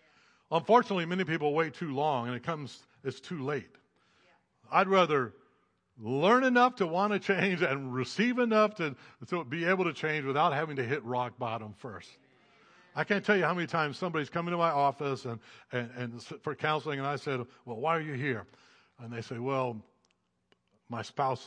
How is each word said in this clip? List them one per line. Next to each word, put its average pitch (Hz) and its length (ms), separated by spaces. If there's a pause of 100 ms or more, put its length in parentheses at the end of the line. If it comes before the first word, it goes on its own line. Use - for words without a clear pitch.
(500)
Unfortunately, 196 560
many 180 160
people 151 320
wait 160 200
too 156 200
long, 135 320
and 123 80
it 120 80
comes, 151 400 (220)
it's 131 160
too 180 180
late. 135 320 (1000)
I'd 185 200
rather 151 440 (680)
learn 160 400
enough 247 340
to 180 120
want 190 240
to 196 80
change 180 420
and 135 320
receive 226 460
enough 214 340
to, 147 220 (320)
to 175 160
be 165 220
able 185 180
to 160 80
change 151 320
without 147 280
having 151 220
to 131 80
hit 120 220
rock 123 340
bottom 110 400
first. 98 300 (880)
I 151 80
can't 202 200
tell 208 120
you 180 80
how 165 100
many 170 140
times 151 280
somebody's 160 320
come 170 200
into 175 80
my 170 140
office 139 540
and, 117 140 (320)
and, 120 260
and 120 200
s-, 117 160 (100)
for 143 140
counseling, 151 420
and 135 80
I 143 80
said, 131 320 (180)
"Well, 120 120
why 156 200
are 160 40
you 151 140
here?" 123 300 (540)
And 117 140
they 117 80
say, 117 180
"Well, 127 420 (1080)
my 117 140
spouse 131 440